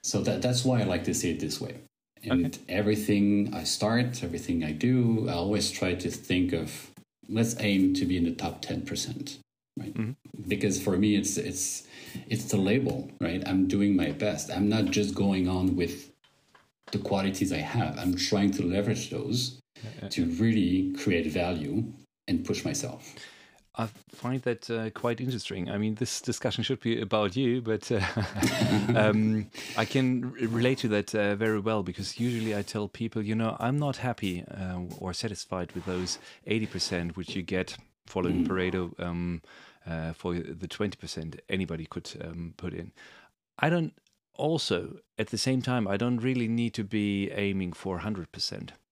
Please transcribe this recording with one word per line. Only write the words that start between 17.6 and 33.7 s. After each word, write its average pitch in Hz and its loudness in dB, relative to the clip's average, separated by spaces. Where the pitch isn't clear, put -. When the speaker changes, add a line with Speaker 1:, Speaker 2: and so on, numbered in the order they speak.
Speaker 1:
I'm 90 2
trying 101 4
to 92 -2
leverage 95 0
those - -2
Speaker 2:
Yeah, - -12
yeah, 104 -8
Speaker 1:
to - -2
Speaker 2:
yeah. 82 0
Speaker 1:
really 95 4
create 85 2
value 87 0
and - 0
push - -2
myself. - -6
Speaker 2:
I 113 -2
find 127 -4
that, 120 -4
uh, 113 -2
quite 120 -2
interesting. 101 -4
I 101 -2
mean, 107 0
this - -2
discussion 117 -2
should - -2
be 113 0
about 104 0
you, 127 2
but, 110 -2
uh, 107 2
<laughs> - -
um, 107 4
I 113 2
can 127 2
r-, 127 -4
relate 120 2
to 123 -2
that, 104 0
uh, 104 2
very 110 2
well, 104 0
because 90 -6
usually 113 0
I 101 0
tell 104 -4
people, 113 -4
you 107 -2
know, 113 0
I'm 127 0